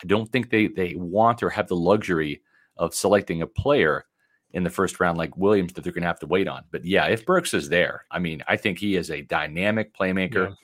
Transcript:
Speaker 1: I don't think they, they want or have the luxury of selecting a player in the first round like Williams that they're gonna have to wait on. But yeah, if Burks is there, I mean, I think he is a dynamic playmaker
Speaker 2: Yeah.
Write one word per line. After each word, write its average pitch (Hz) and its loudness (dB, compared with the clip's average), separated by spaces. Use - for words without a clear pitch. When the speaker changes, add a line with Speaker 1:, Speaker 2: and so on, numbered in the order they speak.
Speaker 1:
I 90 -12
don't 104 0
think 120 -2
they, 110 4
they 87 -4
want 101 0
or 90 0
have 104 -2
the 92 0
luxury 85 0
of 85 -2
selecting 95 2
a 78 -2
player 82 2
in 90 -2
the 85 -2
first 92 -2
round 85 2
like 82 -6
Williams 95 2
that 82 -12
they're 87 -6
gonna 87 -4
have 85 -2
to 80 -10
wait 90 2
on. 73 -10
But - -8
yeah, 85 4
if 113 0
Burks 180 2
is 78 -2
there, 80 0
I 85 -6
mean, 80 -6
I 107 2
think 101 -4
he 101 -2
is 82 -4
a 76 -8
dynamic 85 -4
playmaker 95 0
Speaker 2:
Yeah. 98 -14